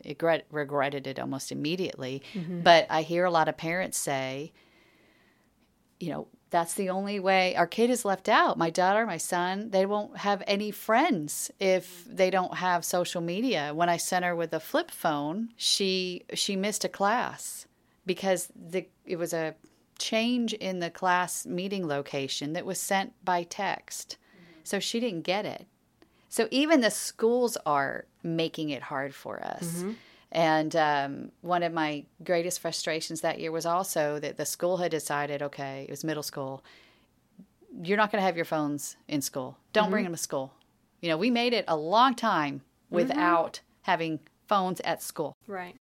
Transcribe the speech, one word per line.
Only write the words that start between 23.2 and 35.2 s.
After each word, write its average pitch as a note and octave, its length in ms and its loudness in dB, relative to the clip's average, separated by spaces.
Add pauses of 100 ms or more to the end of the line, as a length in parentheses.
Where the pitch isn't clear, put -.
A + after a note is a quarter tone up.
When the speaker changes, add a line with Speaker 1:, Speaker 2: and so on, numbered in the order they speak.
Speaker 1:
by F3 200 2
text. - 720 -6 (180)
Mm-hmm. - 300 -20
So G3 140 -2
she A3+ 200 -2
didn't G#3+ 220 -2
get F#3+ 240 0
it. - 200 -8 (600)
So A3+ 240 0
even D4 300 6
the G#3+ 100 4
schools A#3 760 0
are C#3 400 0 (180)
making E3 480 -2
it B2 100 -6
hard C#3 340 -6
for - 260 -10
us. G1+ 260 -8 (100)
Speaker 2:
Mm-hmm. F#3 140 -6 (420)
Speaker 1:
And, D#3 420 2
um, C#3 560 0 (100)
one F3 200 0
of E3+ 100 0
my D3+ 340 -2 (180)
greatest E3+ 360 0
frustrations D#3+ 640 -4
that D#3+ 180 -2
year D#3+ 120 -6
was E3 160 -4
also E3+ 520 0
that D3 160 -6
the D3 120 -4
school F3 300 0
had F3 120 0
decided, D3 540 -2